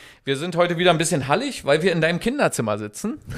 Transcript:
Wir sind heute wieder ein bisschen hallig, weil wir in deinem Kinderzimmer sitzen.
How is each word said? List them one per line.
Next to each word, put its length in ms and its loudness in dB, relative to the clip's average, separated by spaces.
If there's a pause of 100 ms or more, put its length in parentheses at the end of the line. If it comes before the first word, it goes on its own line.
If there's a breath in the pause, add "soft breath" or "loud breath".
(240 soft breath)
Wir 140 -2
sind 180 -6
heute 220 2
wieder 140 4
ein 60 4
bisschen 300 0
hallig, 380 -2
weil 180 4
wir 80 4
in 80 0
deinem 220 0
Kinderzimmer 560 0
sitzen. 420 -8 (180)